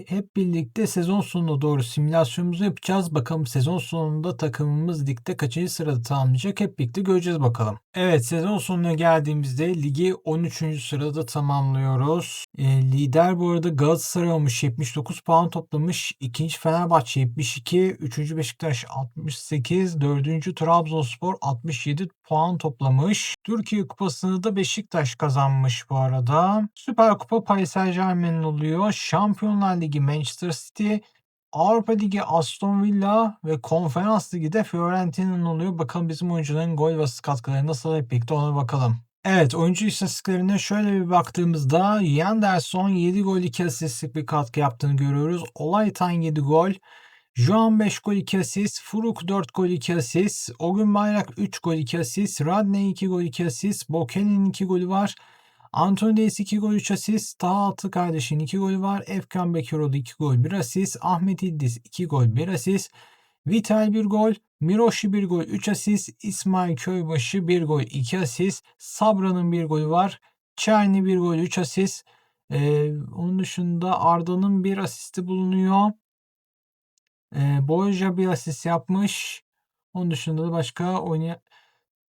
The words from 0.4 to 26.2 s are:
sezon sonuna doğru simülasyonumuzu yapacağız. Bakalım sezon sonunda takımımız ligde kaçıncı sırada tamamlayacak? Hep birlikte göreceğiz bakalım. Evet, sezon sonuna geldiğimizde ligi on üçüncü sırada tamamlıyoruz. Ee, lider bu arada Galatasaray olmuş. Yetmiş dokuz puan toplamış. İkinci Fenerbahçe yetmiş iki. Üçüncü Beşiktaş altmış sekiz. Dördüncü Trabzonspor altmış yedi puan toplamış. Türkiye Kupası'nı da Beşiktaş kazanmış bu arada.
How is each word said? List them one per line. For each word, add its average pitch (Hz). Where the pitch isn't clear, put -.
sezon 185
sonuna 160
doğru 147
simülasyonumuzu 165
yapacağız. 185
Bakalım 151
sezon 147
sonunda 156
takımımız 151
ligde 139
kaçıncı 160
sırada 147
tamamlayacak? 135
Hep 196
birlikte 139
göreceğiz 180
bakalım. 113
Evet, 170
sezon 175
sonuna 175
geldiğimizde 151
ligi 156
on 165
üçüncü 156
sırada 147
tamamlıyoruz. 139
Ee, 135
lider 143
bu 175
arada 170
Galatasaray 165
olmuş. 147
Yetmiş 135
dokuz 151
puan 165
toplamış. 165
İkinci 143
Fenerbahçe 165
yetmiş 123
iki. 185
Üçüncü 156
Beşiktaş 151
altmış 139
sekiz. 170
Dördüncü 143
Trabzonspor 160
altmış 135
yedi 147
puan 160
toplamış. 143
Türkiye 208
Kupası'nı 185
da 208
Beşiktaş 165
kazanmış 135
bu 135
arada. 147